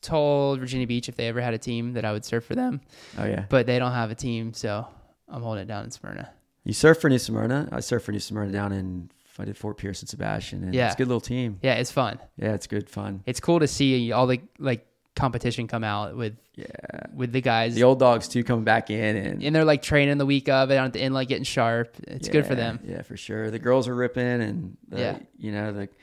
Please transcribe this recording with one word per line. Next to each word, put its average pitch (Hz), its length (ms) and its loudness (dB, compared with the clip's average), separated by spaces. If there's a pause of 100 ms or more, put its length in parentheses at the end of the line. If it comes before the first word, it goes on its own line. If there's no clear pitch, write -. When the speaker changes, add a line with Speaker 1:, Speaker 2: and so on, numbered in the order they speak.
Speaker 1:
told 143 580 2
Virginia 127 260 -4
Beach 120 240 -2
if 120 60 -12
they 117 120 -4
ever 117 140 -2
had 120 120 -2
a 110 40 -2
team 117 360 -4
that 117 120 -4
I 107 60 -2
would 107 140 -4
surf 117 200 -2
for - 100 -6
them. 254 260 -2 (360)
Speaker 2:
Oh, 107 80 -2
yeah. 104 240 -2
Speaker 1:
But 127 180 4
they 123 120 2
don't 123 140 0
have 117 180 -2
a 110 40 -8
team, 113 380 -6
so 107 320 -4 (440)
I'm 131 120 -10
holding 110 220 -6
it 104 40 -12
down 107 180 -8
in 117 60 -14
Smyrna. - 380 -14 (360)
Speaker 2:
You - 80 -2
surf 160 260 8
for 156 100 4
New 127 100 6
Smyrna. 113 520 -2
I - 80 -4
surf - 240 -2
for - 80 -6
New 104 80 -4
Smyrna 104 320 -6
down 101 220 -4
in, 92 360 -6 (300)
I 101 60 -10
did 101 120 -8
Fort 107 200 -8
Pierce 98 240 -8
and - 80 -14
Sebastian. 101 540 -8
And 92 100 -4
Speaker 1:
Yeah. 123 140 2
Speaker 2:
it's 98 80 -2
a - 20 -4
good 127 100 0
little 120 140 0
team. 120 400 -4
Speaker 1:
Yeah, 127 140 2
it's 123 160 -2
fun. 120 280 -2 (180)
Speaker 2:
Yeah, 107 160 -2
it's 101 140 -6
good 104 220 -6
fun. 101 360 -8
Speaker 1:
It's 127 140 -6
cool 170 220 4
to 147 60 6
see 127 440 2
all 123 160 4
the, 127 140 2 (180)
like, 123 260 -2 (300)
competition 120 520 -2
come 113 160 -4
out 104 320 -4
with, 113 200 -6 (200)
Speaker 2:
Yeah. - 100 -14 (480)
Speaker 1:
with 127 180 -4
the 127 100 0
guys. 117 340 2
Speaker 2:
The 117 80 6
old 127 160 8
dogs 120 280 6
too 120 160 2
coming 117 220 2
back 110 240 4
in 107 260 2
and 98 280 -4
Speaker 1:
And 151 120 2
they're, 160 100 6
like, 147 160 6
training 143 360 4
the 139 80 2
week 139 240 2
of 135 220 4
it 139 60 6
on 131 140 2
the 92 100 -4
inlet, 131 280 0
getting 127 160 -2
sharp. 117 580 0
It's - 260 -10
good 151 160 4
for - 80 -2
Speaker 2:
Yeah, 123 60 0
Speaker 1:
them. 117 240 -4
Speaker 2:
yeah, 90 180 -8
for - 160 -14
sure. 110 320 -6
The 113 100 -4
girls 123 280 4
are 123 80 -4
ripping 123 280 0 (180)
and 104 360 -4 (120)
the, - 100 -6
Speaker 1:
Yeah. 117 200 -2 (180)
Speaker 2:
you 107 160 -8
know, 107 180 -4
the 101 180 -8 (120)